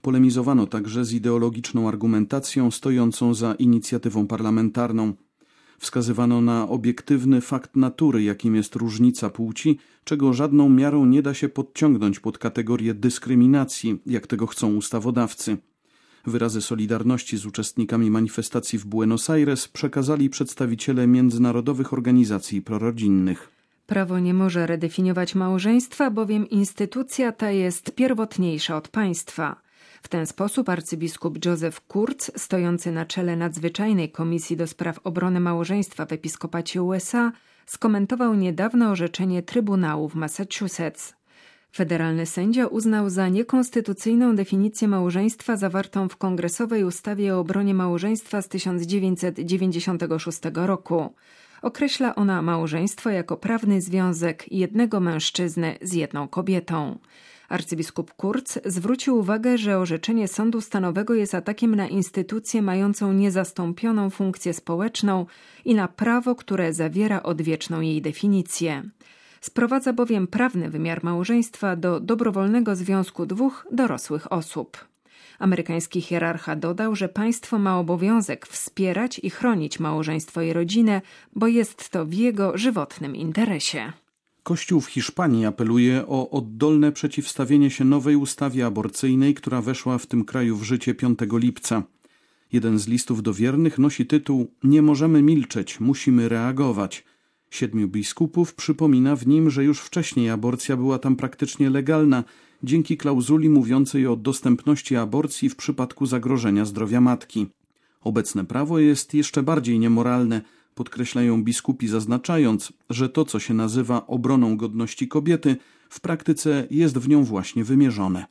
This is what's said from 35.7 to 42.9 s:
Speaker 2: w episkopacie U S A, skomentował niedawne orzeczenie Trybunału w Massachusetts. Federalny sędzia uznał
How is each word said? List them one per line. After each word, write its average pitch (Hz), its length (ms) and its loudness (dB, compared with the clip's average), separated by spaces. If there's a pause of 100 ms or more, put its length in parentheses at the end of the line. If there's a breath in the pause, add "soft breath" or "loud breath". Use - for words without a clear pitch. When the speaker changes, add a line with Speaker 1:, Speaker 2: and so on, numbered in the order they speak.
Speaker 2:
w - 60 -10
episkopacie 165 720 -6
U 185 100 0
S 185 220 -6
A, 233 160 2 (340 soft breath)
skomentował 220 680 0
niedawne 208 540 2
orzeczenie 180 540 -2
Trybunału 180 680 0
w 160 60 -12
Massachusetts. 165 960 -8 (600 soft breath)
Federalny 165 500 0
sędzia 220 420 0
uznał 214 420 0